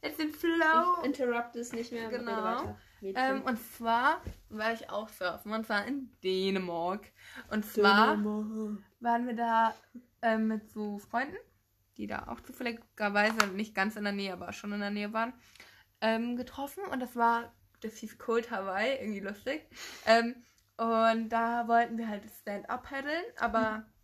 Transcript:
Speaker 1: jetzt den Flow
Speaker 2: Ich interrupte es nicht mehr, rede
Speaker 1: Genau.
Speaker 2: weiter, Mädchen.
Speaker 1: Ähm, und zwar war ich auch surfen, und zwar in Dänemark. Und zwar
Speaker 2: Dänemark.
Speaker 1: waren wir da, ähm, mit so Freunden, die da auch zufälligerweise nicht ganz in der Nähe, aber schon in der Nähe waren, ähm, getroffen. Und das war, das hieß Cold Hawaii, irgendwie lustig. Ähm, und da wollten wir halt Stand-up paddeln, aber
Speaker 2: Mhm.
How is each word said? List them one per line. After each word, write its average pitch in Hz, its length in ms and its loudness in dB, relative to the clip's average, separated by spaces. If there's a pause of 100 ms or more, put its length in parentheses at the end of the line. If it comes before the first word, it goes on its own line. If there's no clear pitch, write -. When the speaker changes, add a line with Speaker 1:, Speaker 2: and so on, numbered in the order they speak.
Speaker 1:
jetzt - 180 -8
den 311 120 0
Flow 330 680 4
Speaker 2:
Ich - 40 -2
interrupte 240 540 0
es 240 140 -8
nicht 233 180 -6
mehr, 226 180 -6
rede 240 100 -4
Speaker 1:
Genau. 226 240 -4
Speaker 2:
weiter, 233 340 -2 (240)
Mädchen. 196 220 -2 (140)
Speaker 1:
Ähm, 269 60 -4
und 254 140 0 (200)
zwar 240 440 2 (280)
war 220 240 -2
ich 226 160 -10
auch 220 200 -4
surfen, 180 440 -4
und 220 120 -2
zwar 208 200 0
in 262 260 -6 (120)
Dänemark. 185 880 0 (380)
Und 214 160 -2
zwar 208 520 8
Speaker 2:
Dänemark. 214 600 -2 (200)
Speaker 1:
waren 233 280 2
wir 247 80 -4
da, 226 380 2 (480)
ähm, 220 260 2
mit 214 240 -2
so 208 280 -6
Freunden, 247 360 -4 (600)
die 214 100 -8
da 208 200 -8
auch 240 140 -10
zufälligerweise 220 1040 -2
nicht 202 280 -4
ganz 196 200 2
in 208 80 -6
der 202 100 -2
Nähe, 196 200 -4
aber 175 200 -12
schon 208 200 -8
in 208 80 -4
der 202 100 -4
Nähe 208 220 -4
waren, 226 200 -2 (680)
ähm, 226 340 0
getroffen. 277 560 -8
Und 254 100 -4
das 247 140 -8
war, 233 380 2 (280)
das 220 160 -10
hieß - 200 -12
Cold 233 340 -2
Hawaii, 202 480 -2
irgendwie 202 220 -6
lustig. 208 460 -8 (380)
Ähm, 233 300 6 (420)
und 226 520 2
da 233 380 0
wollten 233 300 4
wir 226 120 -4
halt 208 140 -6 (180)
Stand-up - 420 -6
paddeln, 294 400 -4 (160)
aber 220 380 0
Speaker 2:
Mhm. 220 60 -10 (200)